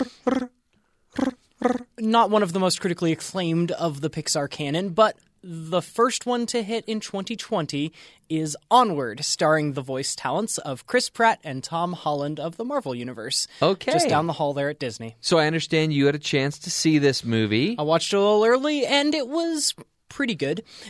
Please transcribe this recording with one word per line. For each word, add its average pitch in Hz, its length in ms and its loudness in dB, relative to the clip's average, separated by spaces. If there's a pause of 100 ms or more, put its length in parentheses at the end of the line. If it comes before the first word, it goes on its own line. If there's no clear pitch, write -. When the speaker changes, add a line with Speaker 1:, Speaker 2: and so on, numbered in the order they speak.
(2000)
Speaker 1:
Not 220 300 4
one 208 140 4
of 170 100 -2
the 190 60 0
most 185 200 2
critically 175 320 0
acclaimed 170 600 -2
of 156 260 -4
the 151 100 -4
Pixar 147 400 -4
canon, 156 400 -4
but 214 280 4 (260)
the 165 380 -4
first - 440 0
one 240 220 -2
to 233 160 -4
hit 220 220 -6
in 214 160 -6
twenty 196 340 -8
twenty 156 560 -4 (380)
is 156 260 -2 (160)
Onward, 147 540 2
starring 151 480 2
the 143 80 -4
voice 127 340 -6
talents 156 440 -4
of - 280 -10
Chris 247 220 0
Pratt 226 340 2
and 135 180 -8
Tom 170 320 -4
Holland 147 460 -4
of 170 160 -8
the 226 80 -8
Marvel 247 320 -4
Universe. 120 520 -6 (140)
Speaker 2:
Okay. 190 300 2
Speaker 1:
Just 330 160 4
down 165 200 2
the 160 60 -2
hall 143 200 0
there 143 160 -2
at 151 100 -8
Disney. 113 400 -8
Speaker 2:
So - 180 2
I 156 100 4
understand 160 440 0
you 139 140 4
had 143 100 4
a 147 40 -6
chance 143 400 0
to - 120 -10
see 156 280 2
this 139 260 2
movie. 113 520 2
Speaker 1:
I 156 40 -4
watched 160 320 2
it 202 40 2
a - 40 4
little 208 240 6
early, 262 400 2
and 285 280 2
it 285 140 -2
was 320 460 -2 (360)
pretty 240 240 -2
good. 160 300 -4 (260)